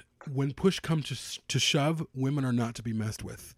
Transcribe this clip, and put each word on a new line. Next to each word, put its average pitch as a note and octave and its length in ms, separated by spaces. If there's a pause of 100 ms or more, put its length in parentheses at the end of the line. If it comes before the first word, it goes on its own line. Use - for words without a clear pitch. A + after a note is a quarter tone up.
(320)
when C#3 220
push - 260
comes D#3+ 280
to, C3 60
s-, - 340
to C3+ 100
shove, D#3 560
women C3+ 300
are B2+ 80
not A#2+ 240
to A2+ 60
be A#2 100
messed A2 300
with. - 360